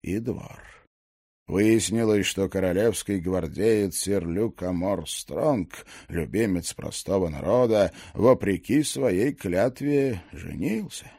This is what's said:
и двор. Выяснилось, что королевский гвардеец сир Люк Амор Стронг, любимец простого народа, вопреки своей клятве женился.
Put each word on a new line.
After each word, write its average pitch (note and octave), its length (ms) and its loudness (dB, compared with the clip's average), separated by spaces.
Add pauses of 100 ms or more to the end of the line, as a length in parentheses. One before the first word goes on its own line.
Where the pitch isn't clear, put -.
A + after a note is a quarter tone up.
и F2+ 160 -2
двор. - 420 -8 (840)
Выяснилось, G#2+ 800 4
что G2 200 0
королевский F#2+ 720 0
гвардеец F#2 800 0
сир F#2 300 -2
Люк F2+ 340 -2
Амор F2+ 480 -2
Стронг, A2+ 800 -4 (220)
любимец F2 680 -2
простого F2 540 -2
народа, G2+ 640 2 (220)
вопреки G#2 720 2
своей C3 500 0
клятве B2 880 0 (100)
женился. E3+ 880 -6